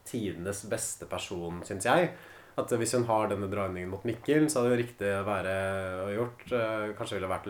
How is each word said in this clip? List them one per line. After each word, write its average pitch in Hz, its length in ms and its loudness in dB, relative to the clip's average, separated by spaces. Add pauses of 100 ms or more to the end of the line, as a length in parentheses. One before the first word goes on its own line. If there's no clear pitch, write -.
tidenes 98 640 -4
beste - 400 -4
person, 87 540 -4
synes 98 220 -4
jeg. 165 240 6 (480)
At - 160 -2
hvis 113 240 2
hun 120 80 4
har 110 240 4
denne 98 240 0
dragningen 92 380 -2
mot 95 140 -6
Mikkel, 147 440 4
så 131 160 2
er 120 60 4
det - 20 4
jo 120 80 4
riktig 101 320 -2
å 98 120 0
være, 95 280 0 (540)
å - 100 -2
gjort, 120 360 -4
eh, 110 440 0
kanskje 104 240 -4
ville 92 80 -2
vært 90 220 -2